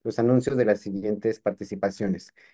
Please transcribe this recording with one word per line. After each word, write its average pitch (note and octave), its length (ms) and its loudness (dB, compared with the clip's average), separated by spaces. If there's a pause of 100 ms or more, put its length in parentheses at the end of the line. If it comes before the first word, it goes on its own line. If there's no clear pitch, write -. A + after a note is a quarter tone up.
los A2+ 160 -4
anuncios B2+ 380 2
de B2 80 4
las G#2 160 2
siguientes G#2 580 -2
participaciones. G2 960 -4 (200)